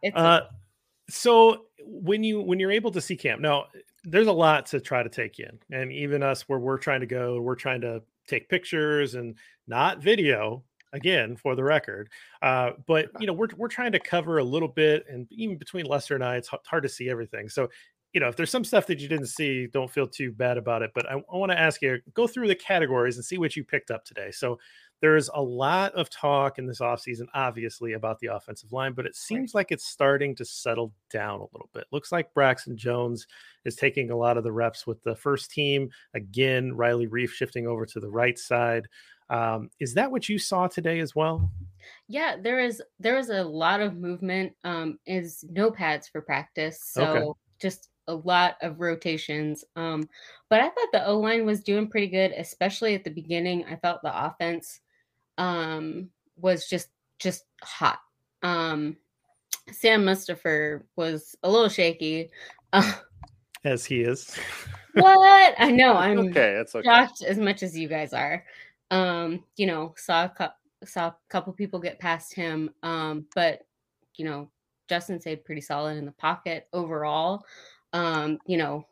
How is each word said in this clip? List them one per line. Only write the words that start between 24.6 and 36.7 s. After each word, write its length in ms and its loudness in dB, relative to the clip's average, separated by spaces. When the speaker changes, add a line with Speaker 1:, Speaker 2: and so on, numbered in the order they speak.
Speaker 2:
there's 340 4
a 80 -2
lot 540 0
of 160 -4
talk 480 0
in 80 -8
this 120 -12
offseason, 540 -4
obviously, 600 -6
about 260 -6
the 80 -10
offensive 440 -12
line, 220 -4
but 140 -8
it 80 -12
seems 400 -6
Speaker 1:
Right. 60 2
Speaker 2:
like 100 -4
it's 140 -6
starting 500 -2
to 100 -12
settle 480 -6
down 300 -6
a 40 -14
little 200 -20
bit. 180 -14
Looks 200 -8
like 240 -4
Braxton 420 2
Jones 480 -4
is 100 -6
taking 360 0
a 40 -4
lot 220 2
of 60 -4
the 80 -4
reps 340 -2
with 160 -8
the 140 -4
first 340 -4
team. 400 0
Again, 600 0